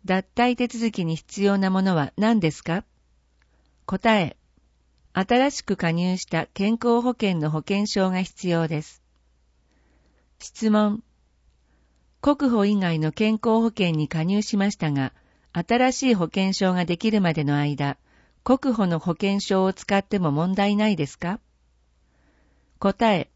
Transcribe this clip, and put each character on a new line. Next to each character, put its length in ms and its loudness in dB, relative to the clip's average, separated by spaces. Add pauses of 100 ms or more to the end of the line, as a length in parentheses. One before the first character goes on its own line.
脱 300 -2
退 220 2
手 100 0
続 240 -2
き 140 -4
に 100 -2
必 280 -8
要 160 2
な 120 2
も 120 2
の 120 2
は 220 0
何 240 2
で 100 2
す 140 -16
か？ 200 -4 (1000)
答 340 2
え。 160 -4 (760)
新 380 2
し 120 -10
く 140 -4
加 160 -2
入 240 0
し 80 -10
た 300 -4
健 180 0
康 300 2
保 80 0
険 280 -2
の 120 0
保 80 -2
険 280 -2
証 240 0
が 120 -2
必 260 -8
要 180 0
で 160 -6
す。 200 -20 (1400)
質 300 -2
問。 340 2 (1160)
国 300 0
保 140 2
以 120 2
外 220 0
の 140 0
健 220 0
康 260 0
保 80 0
険 220 -2
に 180 -2
加 160 -4
入 180 0
し 140 -4
ま 140 0
し 60 -10
た 140 -2
が、 220 -2 (400)
新 400 0
し 100 -6 (100)
い 20 6
保 100 0
険 300 -2
証 180 0
が 120 0
で 120 -2
き 140 0
る 100 2
ま 140 2
で 100 -2
の 120 0
間、 420 -2 (440)
国 320 2
保 120 0
の 120 0
保 140 -2
険 260 -2
証 240 0
を 100 2
使 260 -2
っ 60 -2
て 140 -2
も 140 0
問 220 0
題 200 2
な 140 2
い 80 0
で 100 -2
す 120 -16
か？ 200 -6 (1400)
答 360 2
え。 220 -4